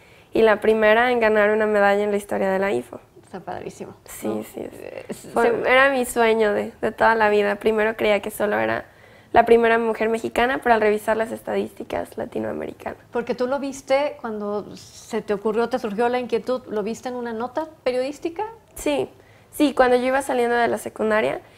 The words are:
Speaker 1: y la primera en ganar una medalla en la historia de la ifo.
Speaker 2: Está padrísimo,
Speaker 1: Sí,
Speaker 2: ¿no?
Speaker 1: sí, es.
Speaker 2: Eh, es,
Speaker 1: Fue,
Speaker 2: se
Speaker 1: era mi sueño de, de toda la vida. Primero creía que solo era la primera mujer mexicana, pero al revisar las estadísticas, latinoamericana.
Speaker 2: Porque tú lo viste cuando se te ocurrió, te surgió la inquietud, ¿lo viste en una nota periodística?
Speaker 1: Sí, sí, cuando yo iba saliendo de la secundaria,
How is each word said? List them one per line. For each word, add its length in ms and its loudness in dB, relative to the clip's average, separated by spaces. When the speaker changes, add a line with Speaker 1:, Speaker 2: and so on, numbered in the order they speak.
Speaker 1:
y 100 4
la 160 6
primera 520 4
en 80 2
ganar 300 4
una 160 2
medalla 380 2
en 80 -2
la 60 0
historia 340 -2
de 80 0
la 120 0
ifo. 280 -6
Speaker 2:
Está 160 -16
padrísimo, 560 -12
Speaker 1:
Sí, 220 -12
Speaker 2:
¿no? 160 -6
Speaker 1:
sí, 160 -14
es. 140 -10
Speaker 2:
Eh, 360 -14
es, 80 -10
Speaker 1:
Fue, 160 2
Speaker 2:
se 220 0
Speaker 1:
era 180 6
mi 160 0
sueño 480 2
de, 260 -4
de 120 -2
toda 240 2
la 140 2
vida. 260 2
Primero 400 0
creía 260 0
que 80 -8
solo 300 -2
era 260 -2
la 140 6
primera 340 6
mujer 300 0
mexicana, 520 0
pero 140 4
al 60 2
revisar 360 2
las 140 -2
estadísticas, 840 -6
latinoamericana. 800 -8
Speaker 2:
Porque 220 -4
tú 140 -4
lo 100 -2
viste 640 -2
cuando 540 -6
se 480 -10
te 100 -2
ocurrió, 360 -2
te 100 -2
surgió 300 -2
la 100 0
inquietud, 480 -4
¿lo 160 -4
viste 260 -6
en 60 -8
una 180 -8
nota 320 -6
periodística? 600 -4
Speaker 1:
Sí, 340 -2
sí, 240 2
cuando 220 4
yo 100 2
iba 160 0
saliendo 340 0
de 120 2
la 100 -2
secundaria, 640 0